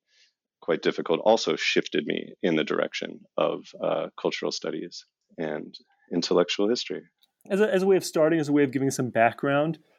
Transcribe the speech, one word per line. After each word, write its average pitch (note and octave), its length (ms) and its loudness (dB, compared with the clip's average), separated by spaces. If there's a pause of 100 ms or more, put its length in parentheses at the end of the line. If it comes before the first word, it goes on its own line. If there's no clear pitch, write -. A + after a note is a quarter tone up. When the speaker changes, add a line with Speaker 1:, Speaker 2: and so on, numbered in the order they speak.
(600)
Speaker 1:
quite D#2+ 200 -2
difficult, D#2+ 420 0
also G#2+ 320 2
shifted - 500 0
me - 360 -6
in E2+ 140 2
the D2+ 80 2
direction - 560 -4 (180)
of, - 280 -2 (180)
uh, E2 240 -2 (120)
cultural E2 320 -2
studies - 540 -8 (320)
and D#2 380 -6 (360)
intellectual F2 560 2
history. E2 360 -4 (460)
Speaker 2:
As G3 120 0
a, G#3+ 120 4
as F#3+ 100 2
a - 20 0
way G3 100 6
of F3 80 2
starting, E3 360 2
as D3 100 -2
a C#3+ 40 2
way C#3+ 100 6
of C3+ 80 2
giving C3 200 0
some C3 180 -2
background, C#3 680 2 (220)